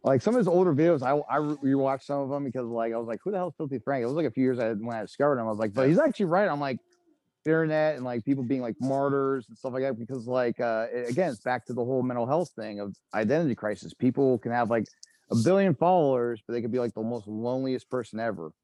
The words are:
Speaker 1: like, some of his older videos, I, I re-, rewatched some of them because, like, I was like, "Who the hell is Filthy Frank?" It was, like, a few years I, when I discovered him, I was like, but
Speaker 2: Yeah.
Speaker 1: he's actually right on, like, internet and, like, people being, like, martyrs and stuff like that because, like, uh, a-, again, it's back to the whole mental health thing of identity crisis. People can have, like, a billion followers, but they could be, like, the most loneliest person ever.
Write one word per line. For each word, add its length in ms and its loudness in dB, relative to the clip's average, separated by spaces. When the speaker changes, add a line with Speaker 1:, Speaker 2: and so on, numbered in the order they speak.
Speaker 1:
like, 180 4
some 140 2
of 40 4
his 80 4
older 260 4
videos, 300 4
I, 140 2
I 40 2
re-, 360 0
rewatched 300 2
some 180 -4
of 80 -4
them 140 -4
because, 240 -6
like, 260 -2
I 40 -4
was 100 -6
like, 160 -6
"Who 80 -4
the 60 -2
hell 100 -2
is 80 -10
Filthy 240 -6
Frank?" 240 -2
It 40 -2
was, 80 -2
like, 100 0
a 60 -2
few 120 0
years 160 2
I, 140 0
when 220 -6
I 80 -6
discovered 360 0
him, 80 -2
I 20 -2
was 100 -2
like, 140 -2
but 100 2
Speaker 2:
Yeah. 40 6
Speaker 1:
he's 120 6
actually 260 2
right 240 2
on, 100 -2
like, 200 -4
internet 500 2
and, 80 -8
like, 220 -4
people 180 0
being, 180 -2
like, 180 -4
martyrs 720 0
and 80 -20
stuff 160 -8
like 100 -2
that 160 -2
because, 280 -10
like, 320 0
uh, 320 -2
a-, 140 -6
again, 260 0
it's 100 -10
back 240 -4
to 80 -10
the 120 -4
whole 180 0
mental 240 -2
health 280 0
thing 240 -10
of 160 -8
identity 420 2
crisis. 380 -6
People 460 2
can 120 -6
have, 200 0
like, 140 0
a 120 0
billion 320 4
followers, 720 2
but 60 -6
they 80 -2
could 100 -4
be, 80 0
like, 160 -2
the 80 -6
most 240 -6
loneliest 640 -4
person 300 -6
ever. 320 -4